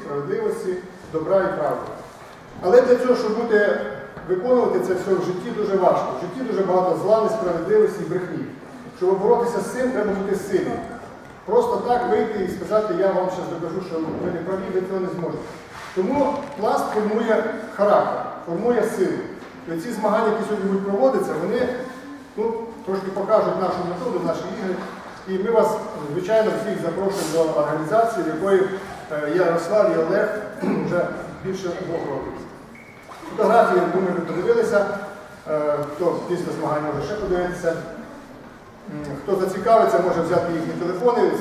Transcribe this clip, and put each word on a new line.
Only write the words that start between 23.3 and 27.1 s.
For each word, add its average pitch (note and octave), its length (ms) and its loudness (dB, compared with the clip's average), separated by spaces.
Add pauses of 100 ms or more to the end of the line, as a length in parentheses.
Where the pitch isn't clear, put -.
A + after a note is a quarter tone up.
нашу F#3 180 0 (100)
методу, F3 380 -2
наші E3 140 -2 (180)
ігри. F#3+ 160 -2 (540)
І F#3+ 160 -2
ми A3+ 60 0
вас, G#3 260 4 (360)
звичайно, G3+ 380 2
всіх F3 320 -4
запрошуємо E3+ 500 -2 (220)